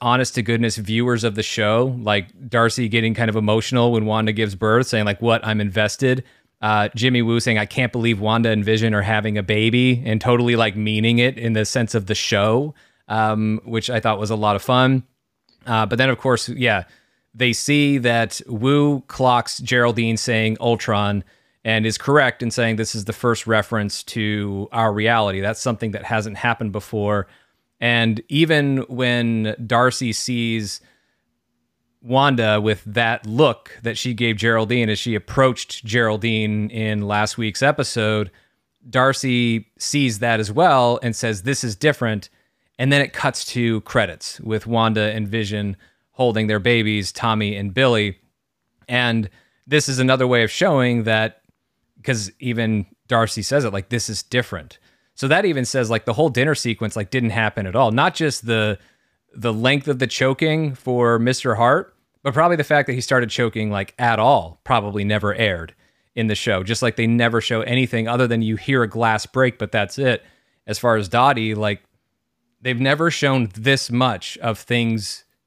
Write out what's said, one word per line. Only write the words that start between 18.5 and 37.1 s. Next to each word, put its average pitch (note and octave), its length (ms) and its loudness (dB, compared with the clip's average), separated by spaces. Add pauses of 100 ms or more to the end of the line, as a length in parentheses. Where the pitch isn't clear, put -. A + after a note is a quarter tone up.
clocks B2 500 0
Geraldine A#2+ 580 0
saying A2 440 0
Ultron G#2 640 0 (400)
and A2 200 0
is A2 140 -2
correct C#3 420 2
in A#2 120 -4
saying A2+ 240 0
this A2 180 -4
is G#2 120 -6
the A2 60 -4
first A#2 360 -2
reference G#2+ 560 -2
to G#2 640 -4
our A2+ 220 0
reality. G#2+ 480 2
That's G#2 200 -4
something A2+ 300 -4
that G#2 140 -8
hasn't G#2+ 320 -4
happened A#2 340 -2
before. G2+ 560 -4 (520)
And A#2 500 2
even C#3+ 500 2 (100)
when A#2 640 -2 (120)
Darcy A#2+ 480 2
sees A2+ 640 -4 (1200)
Wanda A#2+ 600 4
with G#2 260 0
that A2+ 400 0
look A#2 560 0
that A#2 160 -6
she B2+ 160 -4
gave A2+ 220 0
Geraldine A2+ 520 2
as G#2+ 100 -2
she A#2 160 -4
approached - 680 -2
Geraldine G#2+ 840 0
in G#2+ 320 -4
last G#2 340 -2